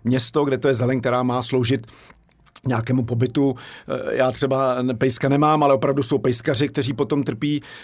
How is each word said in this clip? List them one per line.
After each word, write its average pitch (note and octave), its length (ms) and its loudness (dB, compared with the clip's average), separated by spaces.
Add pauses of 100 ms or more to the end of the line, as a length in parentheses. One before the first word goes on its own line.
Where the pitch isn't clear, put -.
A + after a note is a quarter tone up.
město, B2+ 400 0
kde C3+ 140 0
to C#3 100 2
je C3+ 60 4
zeleň, B2 260 0
která B2 220 0
má B2 200 0
sloužit B2 440 0 (800)
nějakému B2 380 0
pobytu. B2+ 500 0 (340)
Eh, B2+ 280 -4
já B2+ 160 2
třeba C3+ 420 0
n-, B2+ 200 -2
pejska C3 340 0
nemám, D3+ 340 4
ale C#3 120 6
opravdu C#3 280 0
jsou C3+ 160 0
pejskaři, C3+ 500 0
kteří B2+ 240 -2
potom C#3+ 300 0
trpí, C#3+ 400 -4 (220)